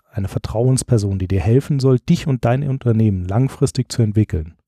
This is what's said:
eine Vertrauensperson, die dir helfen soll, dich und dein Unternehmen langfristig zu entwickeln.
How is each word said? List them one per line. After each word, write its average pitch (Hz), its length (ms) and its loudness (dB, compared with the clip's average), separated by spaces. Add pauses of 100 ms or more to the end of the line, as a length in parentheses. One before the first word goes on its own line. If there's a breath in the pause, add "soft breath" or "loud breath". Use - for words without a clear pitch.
(100)
eine 98 180 -6
Vertrauensperson, 110 920 -2
die 92 100 -4
dir 95 120 0
helfen 123 380 2
soll, 131 200 4
dich - 280 0
und 135 180 -2
dein 131 240 0
Unternehmen 110 580 0
langfristig 127 640 -2
zu - 100 0
entwickeln. 104 520 -2 (140)